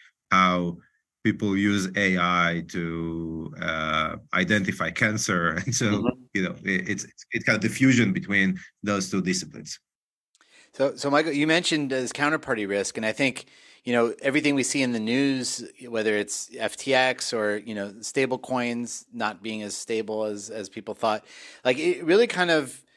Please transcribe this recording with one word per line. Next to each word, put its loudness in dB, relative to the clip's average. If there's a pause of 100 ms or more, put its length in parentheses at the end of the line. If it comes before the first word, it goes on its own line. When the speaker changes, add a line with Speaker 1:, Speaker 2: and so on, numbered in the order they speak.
(320)
Speaker 1:
how 4 (460)
people 2
use 2
A 2
I 2
to, -6
uh, -2 (180)
identify 2
cancer. 0
<laughs> -4
And -4
so, 0
Speaker 2:
Mm-hmm. 0 (140)
Speaker 1:
you 0
know, -4
it, -2
it's, -6
it's, -20
it's -4
kind 4
of 0
the 2
fusion 4
between 2 (240)
those 0
two 0
disciplines. -6 (960)
Speaker 2:
So, 0
so -4
Michael, 4
you 2
mentioned, 2
uh, 0
this -4
counterparty 0
risk, 0
and -2
I 0
think, -2 (380)
you -2
know, 4
everything 2
we 2
see 0
in 0
the -2
news, 0 (240)
whether 0
it's -4
F -4
T -2
X 2
or, 0
you -10
know, -6
stable -2
coins -4
not -4
being -8
as -8
stable -4
as, -6
as -10
people -10
thought, 0 (400)
like, 2
it 0
really 6
kind 0
of, 0 (140)